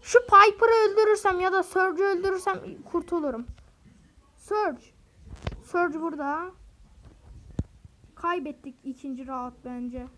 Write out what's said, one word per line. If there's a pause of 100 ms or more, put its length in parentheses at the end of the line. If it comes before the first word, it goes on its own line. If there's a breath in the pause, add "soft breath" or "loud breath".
Şu
Piper'ı
öldürürsem
ya
da
Surge'ı
öldürürsem (300)
kurtulurum. (880)
Surge. (920)
Surge
burada. (1600)
Kaybettik
ikinci
round (120)
bence. (100)